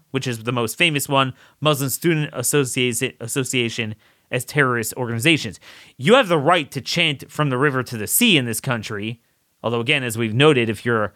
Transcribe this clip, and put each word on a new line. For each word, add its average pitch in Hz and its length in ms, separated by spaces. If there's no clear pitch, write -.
which 135 160
is 117 160
the 113 80
most 120 260
famous 156 320
one, 135 260
Muslim 143 280
Student 151 460
Associa-, 123 840
Association, 117 760
as 120 160
terrorist 123 520
organizations. 117 640
You 147 180
have 262 120
the 175 100
right 156 360
to 135 80
chant 160 500
from 151 180
the 127 100
river 131 260
to 120 120
the 104 120
sea 226 280
in 131 80
this 117 160
country, 113 640
although, 117 180
again, 143 220
as 117 160
we've 110 160
noted, 127 340
if 110 160
you're 110 320